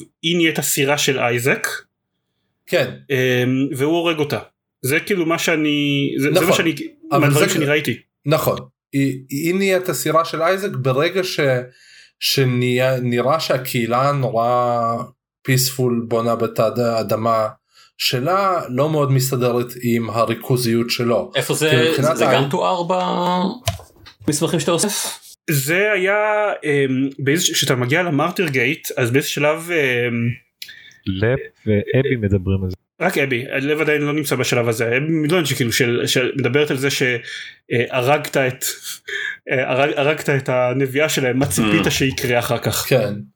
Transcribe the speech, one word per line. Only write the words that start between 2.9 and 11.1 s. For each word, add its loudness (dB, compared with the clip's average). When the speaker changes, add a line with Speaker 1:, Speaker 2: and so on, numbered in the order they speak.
Speaker 1:
אמ, 2
והוא 2
הורג 0
אותה. -2
זה 0
כאילו -2
מה 0
שאני, 0
זה, 2
זה 2
Speaker 2:
נכון. 2
Speaker 1:
מה 4
שאני, 0
Speaker 2:
אבל 4
Speaker 1:
מהדברים 4
Speaker 2:
זה -2
Speaker 1:
שאני 0
Speaker 2:
כ-, 0
Speaker 1:
ראיתי. 0
Speaker 2:
נכון. 0
היא, 0
היא -2
נהיית 0
הסירה 0
של -4
אייזק 0
ברגע 0